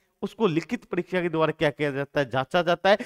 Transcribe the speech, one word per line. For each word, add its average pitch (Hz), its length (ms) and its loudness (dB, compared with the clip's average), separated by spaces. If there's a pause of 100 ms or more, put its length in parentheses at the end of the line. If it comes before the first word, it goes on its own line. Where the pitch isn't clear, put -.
(220)
उसको 220 260 -2
लिखित 175 360 -2
परीक्षा 185 380 -4
के 175 80 -2
द्वारा 160 220 0
क्या 156 180 0
किया 147 220 -2
जाता 139 280 -4
है, 135 100 -2
जांचा 135 320 0
जाता 175 280 0
है 202 160 6